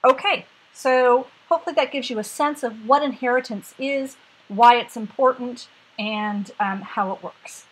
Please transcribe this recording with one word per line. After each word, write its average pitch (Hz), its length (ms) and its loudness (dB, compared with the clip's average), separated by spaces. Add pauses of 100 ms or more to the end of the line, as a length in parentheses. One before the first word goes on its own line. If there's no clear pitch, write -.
Okay, 269 420 2 (280)
so 254 540 2 (220)
hopefully 330 260 0
that 277 160 0
gives 262 180 -6
you 233 80 -6
a 214 60 -4
sense 294 400 -4
of 220 240 -8
what 285 160 4
inheritance 247 760 -4
is, 269 400 -4 (300)
why 233 280 6
it's 240 220 -6
important, 247 680 -2 (320)
and, 208 600 -6
um, 196 220 -4
how 196 300 -4
it 185 100 -8
works. - 500 -18